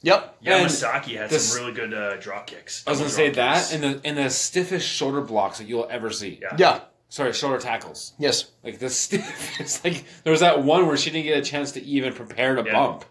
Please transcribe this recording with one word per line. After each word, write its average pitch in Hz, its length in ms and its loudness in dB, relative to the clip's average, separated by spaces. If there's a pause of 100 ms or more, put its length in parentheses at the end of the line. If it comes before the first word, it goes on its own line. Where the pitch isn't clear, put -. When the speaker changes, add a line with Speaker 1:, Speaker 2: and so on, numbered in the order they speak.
Speaker 1:
Yep. - 420 2
Speaker 2:
And 185 260 4
Speaker 3:
Yamasaki 127 480 -2
had 107 120 -6
Speaker 2:
this 147 220 2
Speaker 3:
some 123 100 -4
really 120 120 -6
good, 110 180 -6
uh, 104 260 -4
drop 101 280 -12
kicks. - 400 -14
Speaker 2:
I 143 40 0
was 143 100 0
gonna 147 100 -2
Speaker 3:
Double - 60 -4
Speaker 2:
say 151 160 6
Speaker 3:
drop - 20 -4
Speaker 2:
that 127 240 4
Speaker 3:
kicks. 170 140 -2
Speaker 2:
and 156 100 -4
the, 139 260 -2
and 147 80 -4
the 139 140 0
stiffest 180 560 -2
shoulder 139 340 -2
blocks 107 380 0
that 107 80 -14
you'll 117 240 -2
ever 113 200 -6
see. 104 300 -8
Speaker 3:
Yeah. 98 160 -8
Speaker 1:
Yeah. 160 240 6 (300)
Speaker 2:
Sorry, 131 240 -2
shoulder 135 240 -2
tackles. 113 600 -8
Speaker 1:
Yes. 143 280 0 (180)
Speaker 2:
Like, 117 140 -12
the 127 120 -6
<laughs> - 0 -
stiffest. - 960 -4
Like, 175 200 -2 (200)
there 160 60 4
was 156 100 6
that 160 220 6
one 165 240 6
where 147 100 2
she 156 140 -2
didn't 160 160 -2
get 151 120 2
a 139 40 -2
chance 143 300 -4
to 127 100 -10
even 131 320 -2
prepare 123 400 -2
to 123 100 0
Speaker 3:
Yeah. 107 80 -2
Speaker 2:
bump. 120 380 2